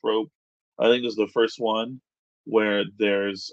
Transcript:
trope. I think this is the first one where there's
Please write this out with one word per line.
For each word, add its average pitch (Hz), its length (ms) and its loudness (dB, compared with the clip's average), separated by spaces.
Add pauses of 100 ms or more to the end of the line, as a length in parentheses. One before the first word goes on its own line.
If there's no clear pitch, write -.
trope. 110 300 -2 (480)
I 113 100 4
think 123 140 4
this 120 100 -4
is 104 40 -14
the 104 160 2
first 113 260 0
one 117 420 -4 (440)
where 107 400 2 (140)
there's 101 540 0